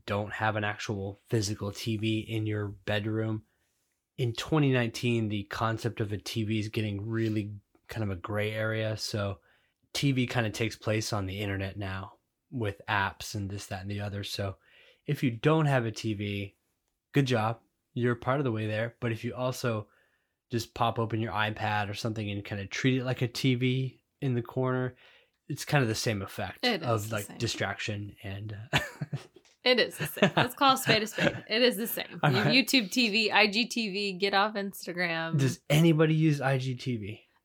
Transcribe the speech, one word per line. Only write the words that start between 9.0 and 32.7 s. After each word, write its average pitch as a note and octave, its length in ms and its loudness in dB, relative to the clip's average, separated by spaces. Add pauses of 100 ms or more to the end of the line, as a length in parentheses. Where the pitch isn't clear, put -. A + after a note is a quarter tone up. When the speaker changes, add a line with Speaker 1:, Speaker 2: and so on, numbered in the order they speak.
Speaker 1:
T C#3 200 2
V B2+ 140 2
kinda A2+ 240 0
takes A2 260 -2
place G#2+ 360 -2
on G2+ 140 0
the G2 140 -6
internet G2 360 -2
now F#2+ 380 -8 (360)
with A2 380 -4
apps G2+ 460 -2
and G2+ 160 -4
this, G2 160 -8
that, F#2+ 160 -6
and G2+ 80 -8
the G2+ 100 -4
other. G2+ 240 -6
So G2 320 -6 (500)
if D3+ 160 -2
you B2+ 100 2
don't D3+ 340 4
have B2+ 200 2
a A2 60 -2
T A2 220 -4
V, G2+ 420 -4 (560)
good C#3+ 140 4
job. A2+ 320 2 (360)
You're B2 200 2
part B2+ 240 0
of D3 60 0
the B2 80 0
way A2 140 -2
there. G#2+ 340 -2
But A#2+ 120 0
if G#2+ 120 -6
you A#2+ 100 -6
also A#2+ 540 -2 (640)
just A2+ 220 -4
pop A#2 260 0
open A2 220 0
your A2+ 120 -4
iPad G#2+ 580 0
or G#2 40 -8
something G#2+ 360 -4
and G2+ 140 -6
kinda G2+ 220 -6
treat C3 340 2
it A#2+ 40 -4
like B2+ 180 -2
a B2 60 2
T B2+ 280 2
V B2+ 440 -2 (200)
in C3 140 0
the A#2 80 0
corner, B2+ 520 -2 (520)
it's - 200 -8
kind C#3+ 160 4
of A#2 60 2
the A2 60 0
same G#2 280 0
effect G2 420 -8
Speaker 2:
It A#3 160 0
is - 80 -4
Speaker 1:
of, G#2+ 220 2
Speaker 2:
the A2 60 -2
Speaker 1:
like, G#2 100 -4
Speaker 2:
same. - 100 -16
Speaker 1:
distraction G2+ 840 -4
and, G2+ 340 -8 (160)
uh, C#3 60 2 (440)
<laughs> - 400 -20
Speaker 2:
It B3 160 4
is - 200 0
the D3+ 80 -4
same. - 280 2
Let's B3 200 4
call C4+ 180 6
a B3+ 60 2
spade A3 240 2
a G#3+ 40 -2
spade. - 440 0
It A3 100 2
is B3 160 6
the A3 100 -4
same. - 340 -8
Speaker 1:
<laughs> - 20 0
All D3 80 6
Speaker 2:
You B2 80 6
have - 80 4
Speaker 1:
right. C4 200 6
Speaker 2:
YouTube A3 240 2